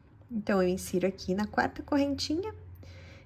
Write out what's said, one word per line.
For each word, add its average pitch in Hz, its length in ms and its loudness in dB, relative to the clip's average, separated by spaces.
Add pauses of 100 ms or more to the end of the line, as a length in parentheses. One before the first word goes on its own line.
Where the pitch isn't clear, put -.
(300)
Então, 208 320 2
eu 180 60 6
insiro 185 380 2
aqui 190 280 -2
na 208 120 2
quarta - 360 0
correntinha 294 720 0 (720)